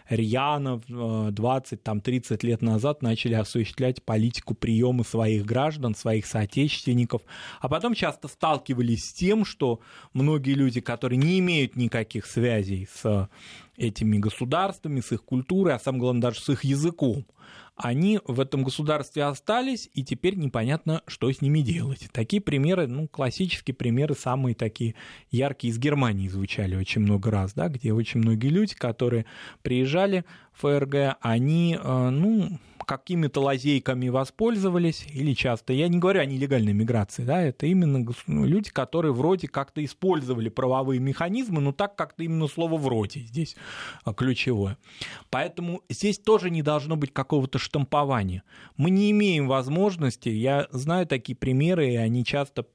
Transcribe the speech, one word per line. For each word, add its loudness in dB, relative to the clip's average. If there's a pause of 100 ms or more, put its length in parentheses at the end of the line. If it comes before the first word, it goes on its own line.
(100)
рьяно, 0
э, -4
двадцать, -2
там, -4
тридцать -2
лет 0
назад 0
начали 0
осуществлять -2
политику 0
приема 2
своих 0
граждан, -2
своих -2
соотечественников, 0 (400)
а -4
потом 0
часто -4
сталкивались 0
с -16
тем, 2
что -2 (320)
многие 2
люди, 2
которые -2
не 4
имеют 2
никаких -2
связей 0
с 0 (480)
этими 0
государствами, -2
с -6
их -4
культурой, 2
а -4
самое -2
главное, 2
даже 0
с -8
их 0
языком, 0 (580)
они 2
в -2
этом 0
государстве -2
остались, -2
и -4
теперь -2
непонятно, -2
что -2
с -6
ними 4
делать. -2
Такие -2
примеры, 2
ну, -4
классические -4
примеры, 0
самые -2
такие -4 (340)
яркие, 0
из -2
Германии 0
звучали -4
очень -2
много 2
раз, 0
да, -2
где -2
очень 0
многие 2
люди, 2
которые 0 (380)
приезжали 0 (260)
в -4
Ф 4
Р 2
Г, 0
они, 2
э, 2
ну, 2 (280)
какими-то 0
лазейками 2
воспользовались, 0
или 0
часто, 0
я 2
не 2
говорю 4
о 2
нелегальной 2
миграции, 0
да, 0
это -2
именно 4
гос-, -6
ну, 0
люди, 2
которые 0
вроде 0
как-то -6
использовали -2
правовые 0
механизмы, -2
но 2
так -4
как-то -6
именно 0
слово -2
«вроде» -2
здесь, -6 (500)
а, -4
ключевое. -2 (540)
Поэтому -4
здесь -2
тоже 2
не 0
должно 0
быть -2
какого-то 0
штампования. 0 (340)
Мы 2
не 4
имеем 4
возможности, 0
я 2
знаю 0
такие -4
примеры, 2
и 2
они 2
часто -4